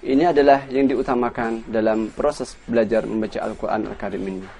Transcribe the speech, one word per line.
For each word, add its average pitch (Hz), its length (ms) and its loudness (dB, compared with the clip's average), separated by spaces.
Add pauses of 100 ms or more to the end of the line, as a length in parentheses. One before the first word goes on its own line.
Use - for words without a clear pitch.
ini 135 240 4
adalah 139 400 6
yang 135 240 2
diutamakan 120 800 -2
dalam 110 400 0
proses 143 400 -4 (160)
belajar 110 400 2
membaca 110 320 -4
Al-Quran 107 480 -4
Al-Karim 101 400 -8
ini. 95 160 -8 (160)